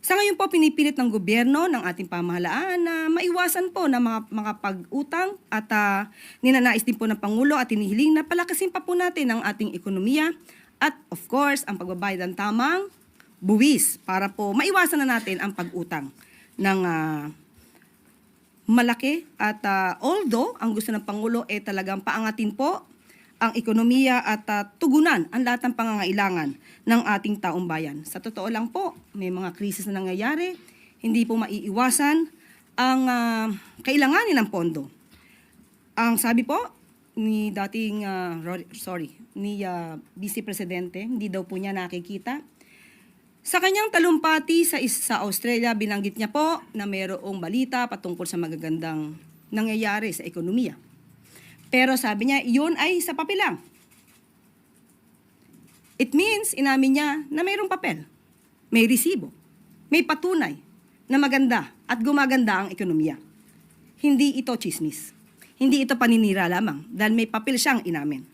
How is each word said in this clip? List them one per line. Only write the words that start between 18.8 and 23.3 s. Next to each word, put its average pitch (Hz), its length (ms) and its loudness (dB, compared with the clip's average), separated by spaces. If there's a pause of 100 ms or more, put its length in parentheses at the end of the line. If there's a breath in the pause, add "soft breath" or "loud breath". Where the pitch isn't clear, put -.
At, 208 240 -2
ah, 190 400 0
although 320 560 0
ang 226 160 -2
gusto 220 160 -4
ng 208 160 -6
Pangulo, 220 400 -4
eh, 208 160 -6
talagang 196 400 -6
paangatin 220 480 -2
po 302 380 -4 (520 soft breath)